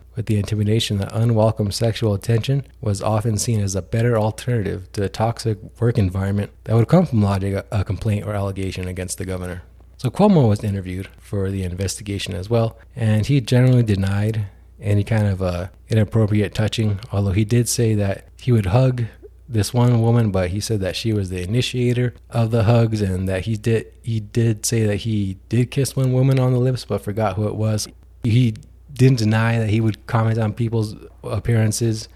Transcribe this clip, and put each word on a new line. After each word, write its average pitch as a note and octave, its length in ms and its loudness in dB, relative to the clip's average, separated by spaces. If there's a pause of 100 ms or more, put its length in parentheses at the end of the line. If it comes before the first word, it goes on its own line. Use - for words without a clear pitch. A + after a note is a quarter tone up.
(160)
with A2 100 -6
the A2 100 0
intimidation G#2 640 0
that - 160 -4
unwelcome A2 560 2
sexual A2+ 420 0
attention A#2 540 -2 (140)
was G#2 200 -2
often G#2+ 380 0
seen A2 220 0
as G2 160 -2
a F#2 60 -4
better A2+ 360 0
alternative G#2+ 760 -4
to G#2 60 -4
the G2 80 0
toxic A2 500 -2 (220)
work A#2+ 160 2
environment G2 540 0 (140)
that A2+ 100 -2
would A2+ 140 4
come F3 180 4
from A2 160 2
lodging G2 320 0
a, G2 160 -4
a G2 140 -2
complaint G#2 420 -2
or G#2 60 -4
allegation F#2+ 560 -4
against F#2 280 -8
the F#2 80 -8
governor. F2+ 380 -8 (340)
So B2 140 -4
Cuomo F3 380 4
was G#2 160 2
interviewed F#2+ 440 -6 (120)
for G2 320 -4
the G2 100 -4
investigation F#2+ 720 -6
as F#2 160 -8
well, A2+ 260 0 (200)
and G#2+ 300 2
he C#3+ 140 2
generally B2 440 4
denied G2+ 640 0 (320)
any G#2 240 0
kind G#2+ 240 0
of, F#2+ 140 0
uh, F2+ 280 -4 (200)
inappropriate G#2 640 2
touching, G#2+ 480 -2 (100)
although G2+ 220 0
he G#2 140 2
did A#2 200 2
say A2+ 280 0
that G2+ 340 -2 (100)
he - 140 0
would G#2+ 140 4
hug B2 380 2 (440)
this G#2+ 240 -2
one A#2+ 300 4
woman, A#2 280 4
but F#2 200 0
he G2+ 100 -4
said G#2 200 -2
that F#2 140 -4
she A2 200 -2
was G2 160 -2
the F#2 120 -6
initiator B2 680 0 (160)
of A#2 220 0
the A#2 140 2
hugs A2+ 360 4
and F#2+ 260 0
that F#2+ 200 -2
he A2+ 100 -2
did, A2 340 -2 (120)
he A2+ 180 -4
did A2+ 460 0
say A2+ 180 0
that G#2 120 0
he G2+ 420 -2 (100)
did A#2+ 220 0
kiss - 260 -2
one C3 160 0
woman C3 260 4
on B2+ 140 2
the B2 60 2
lips, B2 260 0
but G2+ 160 -4
forgot G#2 360 -2
who G#2+ 120 0
it G#2 60 -6
was. G#2+ 340 -2 (340)
He A#2 300 2 (400)
didn't C3 240 4
deny A2+ 420 2
that A2 120 0
he G#2+ 100 2
would A2 260 -2
comment A2+ 300 0
on G#2+ 160 0
people's A2 420 -2 (280)
appearances A2 920 0